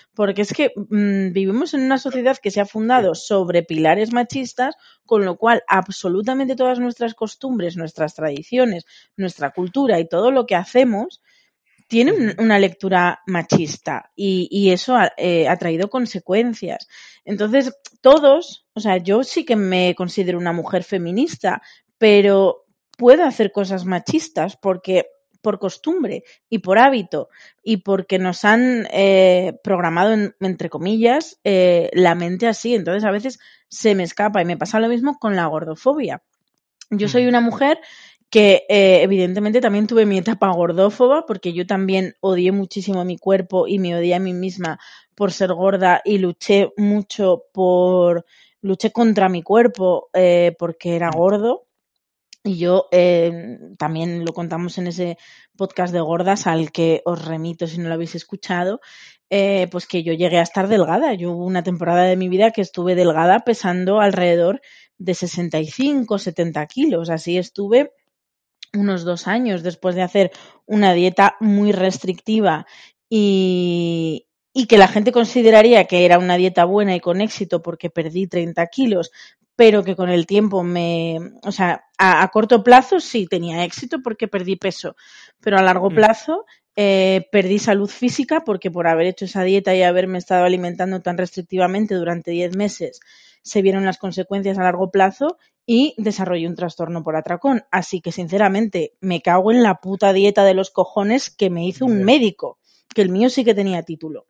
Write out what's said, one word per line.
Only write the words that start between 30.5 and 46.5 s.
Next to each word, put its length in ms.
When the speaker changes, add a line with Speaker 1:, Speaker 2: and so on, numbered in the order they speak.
Speaker 1:
comillas, 720
eh, 500
la 220
mente 320
así. 280
Entonces, 280
a 80
veces 280
se 240
me 100
escapa 380
y 40
me 120
pasa 220
lo 100
mismo 300
con 160
la 120
gordofobia. 760
Yo 160
soy 160
Speaker 2:
Ujú. 60
Speaker 1:
una 120
mujer 380
que, 340
eh, 360
evidentemente 580
también 240
tuve 220
mi 100
etapa 320
gordófoba, 800
porque 260
yo 140
también 520
odié 320
muchísimo 540
mi 140
cuerpo 480
y 100
me 180
odié 200
a 40
mí 140
misma 460
por 180
ser 220
gorda 500
y 140
luché 580